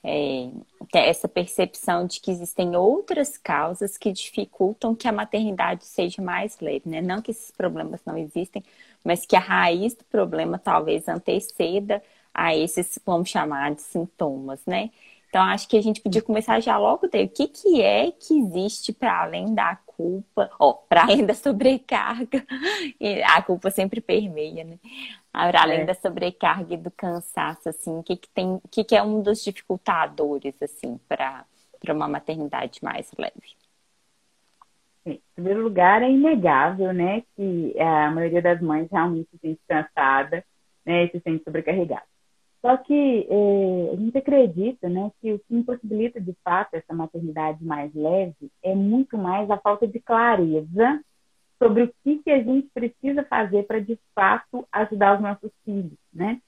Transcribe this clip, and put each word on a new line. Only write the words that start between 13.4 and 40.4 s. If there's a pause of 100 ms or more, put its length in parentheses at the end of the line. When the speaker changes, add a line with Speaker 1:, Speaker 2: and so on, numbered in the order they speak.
Speaker 1:
de
sintomas,
né? (420)
Então,
acho
que
a
gente
podia
começar
já
logo
daí.
O
que
que
é
que
existe
para
além
da (100)
culpa?
Ó,
para
além
da
sobrecarga. (560)
E
a
culpa
sempre
permeia,
né? (540)
Para
além
Speaker 2:
É.
Speaker 1:
da
sobrecarga
e
do
cansaço,
assim,
o
que
que
tem, (160)
o
que
que
é
um
dos
dificultadores,
assim,
pra, (340)
pra
uma
maternidade
mais
leve? (1500)
Speaker 2:
Sim.
Em (140)
primeiro
lugar,
é
inegável,
né, (120)
que
a
maioria
das
mães
realmente
se
sente
cansada, (400)